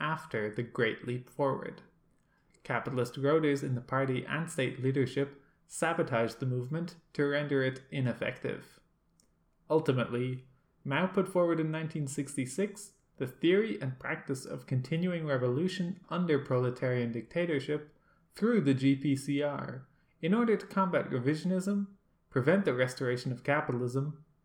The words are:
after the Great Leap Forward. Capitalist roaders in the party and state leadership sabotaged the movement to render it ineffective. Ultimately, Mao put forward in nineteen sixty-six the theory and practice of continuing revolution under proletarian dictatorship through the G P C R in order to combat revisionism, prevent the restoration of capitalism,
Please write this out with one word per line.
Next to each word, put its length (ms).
after 520
the 120
Great 420
Leap 240
Forward. 520
Capitalist 560
roaders 420
in 140
the 40
party 480
and 220
state 320
leadership 580
sabotaged 720
the 60
movement 500
to 120
render 380
it 200
ineffective. 880
Ultimately, 720
Mao 220
put 220
forward 320
in 100
nineteen 380
sixty-six 840
the 80
theory 540
and 180
practice 460
of 220
continuing 580
revolution 760
under 280
proletarian 760
dictatorship 800
through 280
the 120
G 220
P 180
C 280
R 440
in 140
order 220
to 100
combat 440
revisionism, 760
prevent 340
the 100
restoration 560
of 140
capitalism, 720